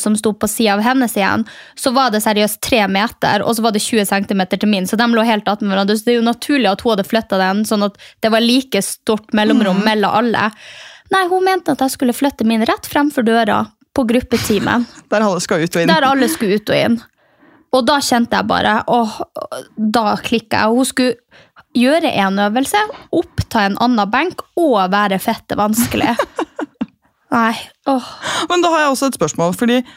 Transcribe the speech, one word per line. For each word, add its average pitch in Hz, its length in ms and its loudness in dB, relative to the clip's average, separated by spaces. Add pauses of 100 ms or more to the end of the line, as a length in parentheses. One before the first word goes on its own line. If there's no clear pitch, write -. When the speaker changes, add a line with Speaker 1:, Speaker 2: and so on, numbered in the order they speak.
Speaker 1:
som 214 160 2
sto 214 160 0
på 214 160 -2
siden 214 240 0
av 208 80 0
hennes 247 320 0
igjen, 202 300 0 (340)
så 262 160 -2
var 262 160 2
det 214 140 2
seriøst 214 420 0
tre 240 140 2 (100)
meter, 202 560 0
og 233 80 0
så 220 80 -4
var 226 140 2
det 208 80 -2
tjue 220 240 0
centimeter 196 500 -2
til 208 140 0
min, 185 180 0
så 214 80 -2
de 240 160 2
lå 220 80 2
helt 220 240 0
attmed 208 240 -2
hverandre. 196 240 0
Så 220 140 -4
det 240 80 4
er - 20 2
jo 226 80 0
naturlig 240 460 0
at 202 100 -6
hun 233 140 0
hadde 196 100 0
flyttet 220 320 -2
den, 190 300 0
sånn 208 180 0
at 196 140 -8 (260)
det 220 80 0
var 220 80 2
like 233 400 0
stort - 560 -4
mellomrom 214 400 2
Speaker 2:
Mm. 202 80 0
Speaker 1:
mellom 214 320 2
alle. 220 300 0 (680)
Nei, 381 160 2
hun 370 160 2
mente 370 240 0
at 269 160 0
jeg 262 80 -4
skulle 240 240 0
flytte 269 320 -2
min 226 160 0
rett - 240 -2
fremfor 294 320 0
døra 220 380 2 (340)
på 277 160 0
gruppetimen. 233 840 0
Speaker 2:
<laughs> - 180 -16
Der 214 80 2
alle 185 240 0
skal 170 160 0
ut 170 160 -4
og 170 60 2
inn. 320 100 4
Speaker 1:
Der 269 160 2
alle 262 180 2
skulle 214 300 -2
ut 208 160 -4
og - 80 2
inn. 226 160 0 (760)
Og 254 140 2
da 285 160 2
kjente 233 320 0
jeg 196 160 0
bare, 196 300 2 (100)
åh, 226 300 0 (580)
da 214 400 0
klikket - 400 -2
jeg. 214 160 2
Hun 262 160 0
skulle 254 240 0 (640)
gjøre 285 320 2 (160)
en 196 240 0
øvelse, 269 320 0 (320)
oppta 226 540 0
en 202 100 -4
annen 226 320 0
benk 311 320 -2 (160)
og 269 220 2 (100)
være 196 320 0
fette - 320 -6
vanskelig. 226 640 0
Speaker 2:
<laughs> 508 80 0 (1040)
Speaker 1:
Nei, 226 220 0 (340)
åh. 269 200 -2 (440)
Speaker 2:
Men 359 80 0
da 339 140 2
har 320 100 2
jeg 294 80 2
også 269 160 -2
et 254 80 -2
spørsmål, 170 400 -2
fordi 240 220 2 (200)